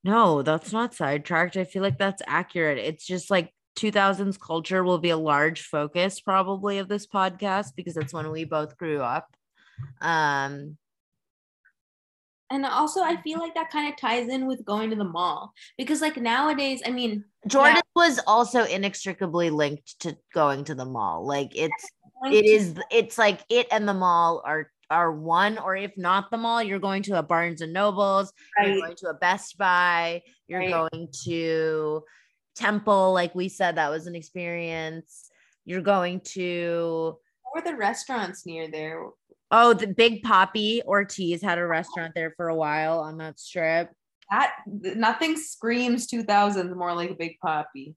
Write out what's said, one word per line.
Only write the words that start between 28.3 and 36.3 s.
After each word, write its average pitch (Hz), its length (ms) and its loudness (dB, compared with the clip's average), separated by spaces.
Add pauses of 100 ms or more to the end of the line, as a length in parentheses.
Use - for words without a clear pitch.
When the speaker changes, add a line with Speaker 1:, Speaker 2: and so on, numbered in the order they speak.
Speaker 1:
you're 196 100 4
Speaker 2:
Right. 196 100 0
Speaker 1:
going 170 160 -10
to 180 120 -8
a 151 60 -4
Best 185 440 -2
Buy, 175 640 2 (240)
you're 180 140 -6
Speaker 2:
Right. 170 320 0
Speaker 1:
going 165 160 -10 (160)
to 160 800 -2 (500)
Temple, 202 580 2
like 175 220 0
we 185 140 -4
said, 175 280 -2
that 151 140 0
was 160 160 -6
an 170 80 -12
experience. 165 1120 -10 (360)
You're 180 160 -6
going 185 400 0 (140)